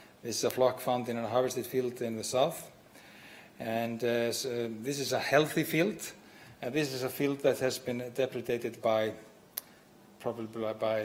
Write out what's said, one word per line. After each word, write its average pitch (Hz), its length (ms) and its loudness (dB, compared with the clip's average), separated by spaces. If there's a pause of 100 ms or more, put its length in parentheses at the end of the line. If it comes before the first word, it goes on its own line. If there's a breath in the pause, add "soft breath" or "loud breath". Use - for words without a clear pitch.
(240 loud breath)
This 113 140 -4
is - 80 -4
a 120 40 4
flock 123 300 4
found 123 300 0
in 117 80 -2
a 117 100 -2
harvested 123 380 2
field 123 360 -2
in 113 140 -2
the 110 80 -4
south. 139 480 0 (880 loud breath)
And, 117 440 -2
uh, 117 280 2
so 120 380 -2 (120)
this 139 180 -4
is 123 120 -2
a 127 80 2
healthy 151 440 4
field, - 480 0 (500 loud breath)
and 127 120 -4
this 143 200 0
is 127 100 -4
a 131 60 0
field 143 300 0
that 135 200 4
has 127 180 0
been 123 380 -4
depredated 120 640 -2
by, 110 300 4 (1120 loud breath)
probably 113 400 -6
by, 110 120 -2
by, 110 320 0